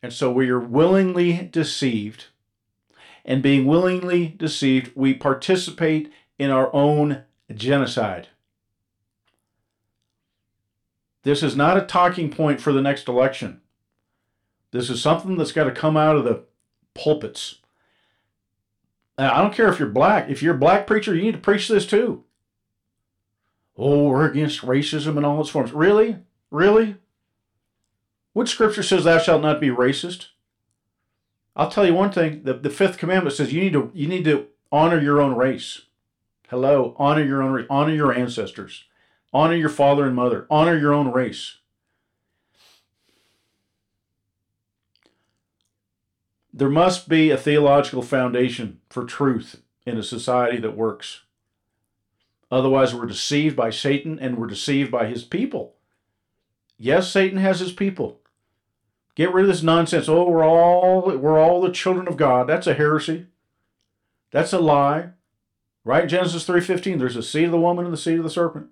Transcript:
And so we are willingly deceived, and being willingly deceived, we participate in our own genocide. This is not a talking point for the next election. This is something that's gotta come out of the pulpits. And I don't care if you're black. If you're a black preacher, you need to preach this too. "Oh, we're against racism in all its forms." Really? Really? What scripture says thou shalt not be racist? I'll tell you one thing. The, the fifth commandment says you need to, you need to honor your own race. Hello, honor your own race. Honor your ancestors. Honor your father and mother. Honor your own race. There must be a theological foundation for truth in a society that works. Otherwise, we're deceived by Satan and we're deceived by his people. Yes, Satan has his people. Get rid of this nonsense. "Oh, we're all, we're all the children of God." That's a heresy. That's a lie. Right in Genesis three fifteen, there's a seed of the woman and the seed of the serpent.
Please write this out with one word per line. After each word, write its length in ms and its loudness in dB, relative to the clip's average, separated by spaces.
And 100 -12
so 200 -2
we 180 0
are 100 0
willingly 920 0
deceived, 760 -4
and 180 -2
being 240 4
willingly 640 0
deceived, 580 -2
we 180 0
participate 1000 -2
in 120 -2
our 240 0
own 500 0
genocide. 760 -2
This 220 0
is 120 -2
not 220 2
a 80 0
talking 460 0
point 280 0
for 140 0
the 80 4
next 260 -2
election. 540 -2
This 180 -6
is 120 -6
something 360 -2
that's 140 -4
gotta 200 -2
come 240 -2
out 200 4
of 100 0
the 180 -2
pulpits. 680 -4
And 100 0
I 140 2
don't 120 0
care 140 2
if 120 0
you're 80 -2
black. 420 2
If 140 -6
you're 120 2
a 40 -6
black 260 4
preacher, 300 0
you 60 0
need 120 0
to 40 -8
preach 300 0
this 180 0
too. 380 0
"Oh, 320 2
we're 180 2
against 340 -2
racism 560 -2
in 60 0
all 180 0
its 80 -4
forms." 220 -4
Really? 460 2
Really? 480 2
What 160 -2
scripture 340 0
says 200 0
thou 160 4
shalt 240 2
not 180 0
be 80 0
racist? 580 -2
I'll 140 -2
tell 160 0
you 80 4
one 180 2
thing. 320 -2
The, 100 -4
the 180 -6
fifth 260 0
commandment 380 -2
says 180 -4
you 80 -2
need 120 0
to, 200 -2
you 140 -6
need 180 -4
to 220 0
honor 280 2
your 220 2
own 140 0
race. 480 -4
Hello, 480 0
honor 260 0
your 200 -2
own 80 -2
race. 180 -4
Honor 240 0
your 200 0
ancestors. 720 -8
Honor 240 2
your 140 0
father 360 2
and 100 -2
mother. 340 -2
Honor 280 4
your 160 2
own 180 0
race. 460 -4
There 140 0
must 400 0
be 220 4
a 60 2
theological 640 2
foundation 760 -2
for 140 -8
truth 580 -4
in 100 -6
a 60 -6
society 560 -2
that 180 -6
works. 440 -8
Otherwise, 420 2
we're 140 -8
deceived 480 -2
by 160 -2
Satan 480 -4
and 180 -6
we're 80 -6
deceived 460 -4
by 160 -2
his 160 -8
people. 520 -6
Yes, 340 0
Satan 280 0
has 200 0
his 120 -6
people. 480 -6
Get 180 0
rid 120 4
of 40 4
this 140 0
nonsense. 460 2
"Oh, 180 4
we're 160 4
all, 600 6
we're 220 4
all 220 6
the 100 0
children 360 -2
of 100 -6
God." 300 4
That's 200 0
a 60 2
heresy. 540 -2
That's 220 0
a 60 0
lie. 500 2
Right 200 2
in 60 -4
Genesis 360 -2
three 160 2
fifteen, 360 -4
there's 180 -2
a 80 -6
seed 220 0
of 60 -2
the 80 0
woman 260 0
and 80 -6
the 40 -8
seed 200 -2
of 60 -2
the 60 -4
serpent. 420 -4